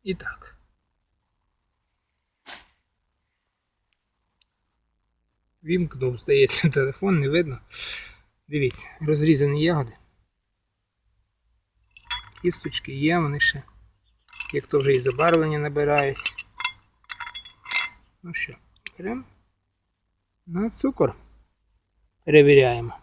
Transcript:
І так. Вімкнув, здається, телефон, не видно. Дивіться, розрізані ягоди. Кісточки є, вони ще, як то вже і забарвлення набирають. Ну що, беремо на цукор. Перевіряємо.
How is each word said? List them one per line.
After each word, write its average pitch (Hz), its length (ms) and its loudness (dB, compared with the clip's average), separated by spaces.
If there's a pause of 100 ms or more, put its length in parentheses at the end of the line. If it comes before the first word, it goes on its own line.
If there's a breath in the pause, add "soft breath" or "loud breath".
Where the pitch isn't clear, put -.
І 190 120 -6
так. - 420 -16 (4000)
Вімкнув, 139 540 -2
здається, 139 520 4
телефон, 143 500 0
не 139 100 -2
видно. 151 300 -2 (880 loud breath)
Дивіться, 143 540 -2
розрізані 147 600 2
ягоди. 151 340 0 (2500)
Кісточки - 520 -6
є, 156 260 0
вони 147 200 -2
ще, 143 240 0 (920)
як 139 140 -4
то 147 120 0
вже 139 140 2
і 131 60 2
забарвлення 151 600 0
набирають. 147 880 -2 (1800)
Ну 170 100 -16
що, - 200 -8 (440)
беремо 233 260 -8 (1200)
на 180 240 -4
цукор. 226 460 -2 (1120)
Перевіряємо. 135 760 6